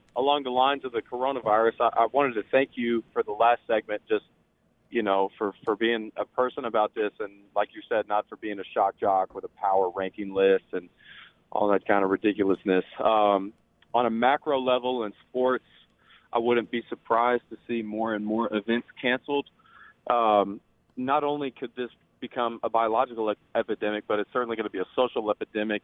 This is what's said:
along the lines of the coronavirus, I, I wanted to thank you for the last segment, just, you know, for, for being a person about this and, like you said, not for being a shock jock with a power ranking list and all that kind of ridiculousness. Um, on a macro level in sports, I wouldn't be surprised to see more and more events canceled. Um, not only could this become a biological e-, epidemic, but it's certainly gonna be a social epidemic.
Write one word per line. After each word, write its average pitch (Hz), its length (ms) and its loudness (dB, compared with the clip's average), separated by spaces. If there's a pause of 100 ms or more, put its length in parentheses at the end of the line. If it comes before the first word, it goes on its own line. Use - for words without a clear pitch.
(140)
along 143 300 0
the 127 60 -6
lines 131 340 2
of 127 80 -10
the 113 100 -4
coronavirus, 113 800 0
I, 117 240 2
I - 60 4
wanted 135 240 0
to 104 160 -4
thank 135 240 2
you 117 280 -2 (100)
for 120 100 0
the 107 100 -10
last 117 340 4
segment, 110 420 -2
just, 107 160 0 (640)
you 117 120 0
know, 98 340 2
for, 101 160 -2 (120)
for 110 120 0
being 113 400 -2
a 107 80 -4
person 127 400 -4
about 107 300 0
this 107 160 -2 (100)
and, 101 120 -10 (220)
like 104 200 0
you 107 140 -16
said, 107 200 -2
not 104 200 -2
for 110 80 -16
being 104 220 -8
a 95 140 -10
shock 98 260 0
jock 95 360 0
with 95 100 -10
a 90 40 -12
power 95 460 0
ranking 95 380 -8
list 98 400 4
and 90 160 -8 (600)
all - 180 0
that 98 180 2
kind 101 180 4
of 95 60 2
ridiculousness. 95 760 2 (140)
Um, 104 540 2 (400)
on 120 140 2
a 117 40 0
macro 131 500 0
level 127 440 0
in 104 80 -6 (160)
sports, 127 380 0 (640)
I 117 60 0
wouldn't 117 320 0
be 117 180 -6
surprised 120 600 0
to 113 80 -14 (100)
see 117 140 -4
more 110 320 -4
and 107 100 -4
more 110 300 -2
events 113 340 -2 (140)
canceled. 135 440 -2 (600)
Um, 107 520 2 (360)
not 139 260 0
only 147 280 -4
could 120 260 -12
this 123 140 -6 (280)
become 117 440 -4
a 113 80 -4
biological 113 600 0
e-, 104 40 -2 (200)
epidemic, 107 540 -2
but 104 100 0
it's 104 140 -4
certainly 117 240 -2
gonna 107 140 -6
be 98 80 -8
a 92 80 -4 (100)
social 120 340 0
epidemic. 107 540 -4